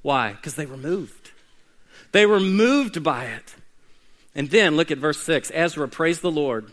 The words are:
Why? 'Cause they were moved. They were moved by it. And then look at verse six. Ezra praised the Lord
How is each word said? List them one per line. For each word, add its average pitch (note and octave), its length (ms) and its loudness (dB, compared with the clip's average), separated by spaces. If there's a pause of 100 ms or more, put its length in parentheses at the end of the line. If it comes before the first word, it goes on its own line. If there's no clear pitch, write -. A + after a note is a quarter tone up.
Why? B2 400 -2
'Cause D3 140 -12
they D#3 100 -8
were C3+ 120 -16
moved. D#3 540 -8 (800)
They G#3 120 6
were G#3 140 4
moved G#3 640 2
by C3 220 -2
it. - 300 -14 (800)
And C#3 160 -4
then F3 280 4
look E3 120 2
at D3 80 -2
verse D3 220 -2
six. - 340 -2
Ezra D#3 360 -2
praised E3 320 -2
the F3 100 0
Lord B2 420 -2